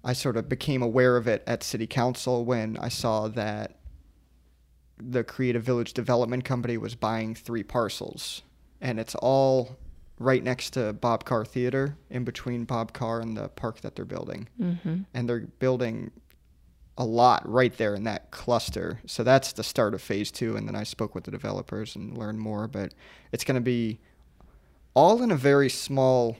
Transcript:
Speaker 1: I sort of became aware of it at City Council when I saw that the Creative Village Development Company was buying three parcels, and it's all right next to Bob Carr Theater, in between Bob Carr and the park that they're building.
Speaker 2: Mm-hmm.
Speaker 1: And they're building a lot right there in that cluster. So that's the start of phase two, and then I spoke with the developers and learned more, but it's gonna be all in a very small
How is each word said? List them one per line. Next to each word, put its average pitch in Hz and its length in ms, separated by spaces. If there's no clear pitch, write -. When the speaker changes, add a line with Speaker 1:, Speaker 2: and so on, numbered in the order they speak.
Speaker 1:
I 123 80
sort 123 240
of 113 100
became 131 360
aware 123 340
of 117 100
it 107 200
at 117 160
City 113 240
Council 127 580
when 113 340
I - 120
saw 110 380
that 107 500
the 123 260
Creative 120 380
Village 120 320
Development 123 500
Company 120 320
was 107 180
buying 110 400
three 117 280
parcels, - 800
and 117 200
it's - 160
all 131 600
right 127 260
next 127 260
to 110 220
Bob 113 320
Carr 113 200
Theater, 135 520
in 127 140
between 120 400
Bob 117 280
Carr 117 280
and 113 160
the 101 120
park - 320
that - 160
they're 98 80
building. - 440
Speaker 2:
Mm-hmm. 175 380
Speaker 1:
And 123 140
they're 120 120
building 120 720
a 127 80
lot 117 440
right 123 280
there 104 180
in 101 100
that 107 260
cluster. 110 760
So - 180
that's 131 280
the 110 120
start 107 300
of - 80
phase 104 280
two, 113 260
and 104 120
then 104 80
I 104 80
spoke - 300
with 90 100
the - 80
developers 101 640
and 104 200
learned 110 220
more, 107 300
but 101 260
it's 117 120
gonna 127 180
be 117 360
all 196 280
in 233 100
a 156 40
very 139 340
small 131 680